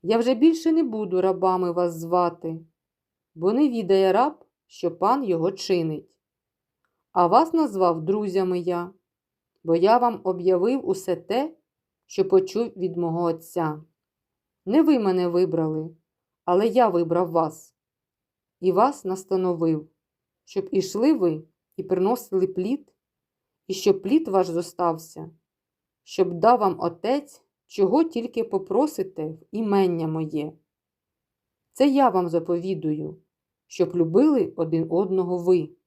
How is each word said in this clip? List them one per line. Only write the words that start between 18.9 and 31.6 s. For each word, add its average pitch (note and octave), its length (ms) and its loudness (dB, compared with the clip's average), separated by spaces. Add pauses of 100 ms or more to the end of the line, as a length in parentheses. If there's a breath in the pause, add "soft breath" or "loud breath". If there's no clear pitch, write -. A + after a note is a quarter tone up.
настановив, F3+ 840 -2 (560)
щоб G3 280 -8
ішли G#3 400 0
ви E3+ 300 0 (340)
і F#3 60 -10
приносили F#3+ 640 0
плід, F#3+ 460 -6 (720)
і F#3+ 80 -6
щоб G3 280 0
плід D4+ 260 0
ваш F#3+ 180 2
зостався, E3 840 -6 (720)
щоб F3+ 300 -2
дав G#3 260 4
вам F#3 220 0
Отець, G#3+ 640 -6 (240)
чого G#3 380 2
тільки A#3 400 -6
попросите F#3+ 840 -4
в D#3+ 120 -12 (120)
імення F#3+ 580 0
моє. D#3 440 -6 (1200)